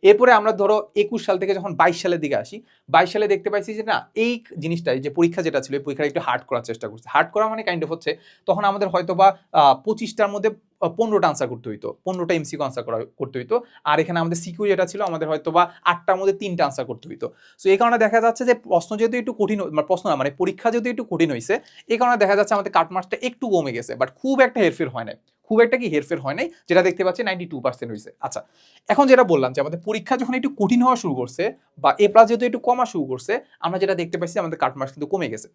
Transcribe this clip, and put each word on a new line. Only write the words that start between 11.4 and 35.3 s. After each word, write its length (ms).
করতে 180
হইতো, 180
পনেরোটা 300
এমসিকিউ 340
আনসার 180
করা, 120
করতে 180
হইতো। 180
আর 180
এখানে 200
আমাদের 220
সিকিউ 280
যেটা 180
ছিল, 100
আমাদের 180
হয়তোবা 340
আটটার 300
মধ্যে 220
তিনটা 260
আনসার 220
করতে 200
হইতো। 160
So 120
এই 80
কারণে 240
দেখা 200
যাচ্ছে 240
যে 60
প্রশ্ন 300
যেহেতু 240
একটু 180
কঠিন, 180
মানে 140
প্রশ্ন 200
না, 100
মানে 100
পরীক্ষা 320
যেহেতু 220
একটু 180
কঠিন 220
হইছে, 200
এই 80
কারণে 220
দেখা 160
যাচ্ছে 180
আমাদের 200
কাট 180
মার্কসটা 220
একটু 160
কমে 220
গেছে, 240
but 80
খুব 160
একটা 180
হেরফের 300
হয় 140
নাই, 100
খুব 180
একটা 160
কি 140
হেরফের 300
হয় 140
নাই, 80
যেটা 200
দেখতে 180
পাচ্ছি 220
নাইনটি 240
টু 120
পার্সেন্ট 280
হইছে। 180
আচ্ছা, 140
এখন 220
যেটা 220
বললাম 220
যে 100
আমাদের 240
পরীক্ষা 340
যখন 180
একটু 100
কঠিন 240
হওয়া 180
শুরু 180
করছে 240
বা 120
এ 80
প্লাস 160
যেহেতু 220
একটু 180
কমা 240
শুরু 180
করছে, 220
আমরা 220
যেটা 180
দেখতে 200
পাচ্ছি 220
আমাদের 200
কাট 160
মার্কস 160
কিন্তু 180
কমে 200